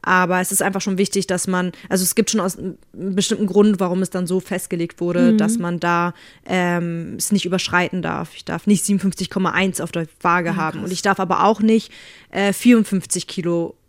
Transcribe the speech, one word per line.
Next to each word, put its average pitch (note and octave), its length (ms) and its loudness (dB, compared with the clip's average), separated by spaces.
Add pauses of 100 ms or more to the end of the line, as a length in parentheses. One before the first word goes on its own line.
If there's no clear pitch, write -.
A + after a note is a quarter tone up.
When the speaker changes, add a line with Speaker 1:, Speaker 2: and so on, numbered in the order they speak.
Speaker 1:
Aber F#3 400 2
es F3+ 100 -4
ist G3 100 0
einfach F#3+ 200 0
schon F#3+ 160 -2
wichtig, G3 280 0
dass F3+ 220 -2
man, F3+ 240 0 (180)
also F#3 140 0
es F3 100 -2
gibt A3 160 2
schon A3 120 0
aus F#3 180 -4
einem F#3 180 -10 (160)
bestimmten G3 540 -2
Grund, G3+ 320 4
warum F#3 220 0
es F3+ 80 -2
dann F3+ 180 -4
so F#3 120 0
festgelegt F3 600 -6
wurde, F3 320 4
Speaker 2:
Mhm. A3 60 4
Speaker 1:
dass G#3+ 200 2
man F3 220 -4
da, F3 340 0 (320)
ähm, F3 720 -2
es - 140 -2
nicht G3+ 140 2
überschreiten F3+ 560 0
darf. E3 340 -6
Ich - 100 -18
darf E3 220 -4
nicht G#3 180 4
siebenundfünfzig F#3+ 460 0
Komma F#3 200 0
eins F#3 300 0
auf E3 120 -6
der E3 140 -4 (140)
Waage E3+ 280 0
Speaker 2:
Ja, F#3+ 80 -2
Speaker 1:
haben. D#3+ 220 -4
Speaker 2:
krass. - 80 -8
Speaker 1:
Und F#3 60 -4
ich - 80 -6
darf F#3+ 180 2
aber F#3 260 2
auch G#3+ 160 4
nicht, A3 300 2 (380)
äh, G3 240 0
vierundfünfzig G#3 720 2
Kilo E3+ 520 -4 (120)